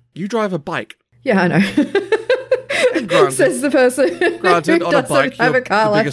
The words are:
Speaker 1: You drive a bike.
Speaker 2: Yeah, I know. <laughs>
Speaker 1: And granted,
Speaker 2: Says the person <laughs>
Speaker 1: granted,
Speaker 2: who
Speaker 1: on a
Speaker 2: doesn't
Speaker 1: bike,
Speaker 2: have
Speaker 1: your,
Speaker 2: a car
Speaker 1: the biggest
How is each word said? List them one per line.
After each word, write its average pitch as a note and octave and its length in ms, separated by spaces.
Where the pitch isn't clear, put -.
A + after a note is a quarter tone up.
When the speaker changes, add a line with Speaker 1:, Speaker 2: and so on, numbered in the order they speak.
Speaker 1:
You F3 120
drive G#3+ 240
a F3+ 80
bike. C#3+ 380
Speaker 2:
Yeah, G3+ 220
I F3+ 60
know. C#4+ 500
<laughs> - 0
Speaker 1:
And C4 120
granted, - 260
Speaker 2:
Says C#4 280
the C#4+ 80
person C4 680
<laughs> - 20
Speaker 1:
granted, E4+ 420
Speaker 2:
who - 60
Speaker 1:
on - 80
a C4+ 60
Speaker 2:
doesn't B3+ 140
Speaker 1:
bike, C#4 220
Speaker 2:
have B3+ 160
Speaker 1:
your, B3+ 80
Speaker 2:
a - 20
car G#3+ 280
Speaker 1:
the G#3 80
biggest A3 140